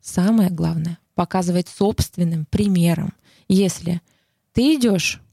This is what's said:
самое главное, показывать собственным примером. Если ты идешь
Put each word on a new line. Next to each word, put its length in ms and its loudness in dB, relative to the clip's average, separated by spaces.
самое 440 2
главное, 480 -4
показывать 520 -2
собственным 840 -2
примером. 640 0
Если 540 0
ты 220 2
идешь 440 0